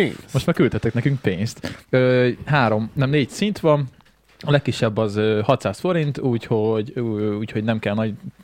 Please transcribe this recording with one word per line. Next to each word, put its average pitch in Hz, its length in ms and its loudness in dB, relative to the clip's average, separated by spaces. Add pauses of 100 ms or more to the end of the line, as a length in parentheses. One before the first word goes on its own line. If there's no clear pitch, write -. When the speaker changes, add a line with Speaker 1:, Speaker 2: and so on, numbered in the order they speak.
Speaker 1:
pénzt. - 260 -10
Speaker 2:
most 131 140 -2
már 170 80 2
küldhetek 120 400 0
nekünk 131 260 0
pénzt. - 580 -4 (120)
Ö, 127 380 4 (160)
három, 113 480 2
nem, 135 180 0
négy 143 180 2
szint 202 320 -4
van. 147 240 4 (600)
A 151 40 0
legkisebb 123 460 0
az, 104 200 0
ö, 107 280 2
hatszáz 120 360 0
forint, 165 380 0
úgyhogy, 110 760 0
ö, 107 400 -2
úgyhogy 107 300 -4
nem 113 140 -2
kell 104 160 -2
nagy 110 180 -2 (320)